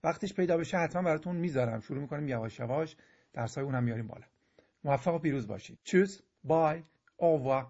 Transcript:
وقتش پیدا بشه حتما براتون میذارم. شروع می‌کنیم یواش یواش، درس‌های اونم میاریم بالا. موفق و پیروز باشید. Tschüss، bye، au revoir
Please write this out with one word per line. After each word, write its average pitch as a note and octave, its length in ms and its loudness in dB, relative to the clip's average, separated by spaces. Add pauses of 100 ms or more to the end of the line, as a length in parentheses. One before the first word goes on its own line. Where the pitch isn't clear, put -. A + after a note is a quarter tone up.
وقتش E3+ 300 -2
پیدا F3 240 2
بشه E3+ 200 -2
حتما E3+ 240 0
براتون F3 340 0
میذارم. C3 440 0
شروع C3+ 220 -6
می‌کنیم D3 260 -6
یواش A2+ 320 -4
یواش، C#3+ 360 -4 (380)
درس‌های A#2+ 320 -4
اونم C3 180 0
میاریم A2+ 240 -2
بالا. - 180 -14 (580)
موفق C#3+ 320 2
و E3 40 -2
پیروز C#3 280 -2
باشید. G#2 380 -12
Tschüss، G3 260 4 (360)
bye، D#3+ 360 4 (360)
au E3 180 6
revoir C3 320 0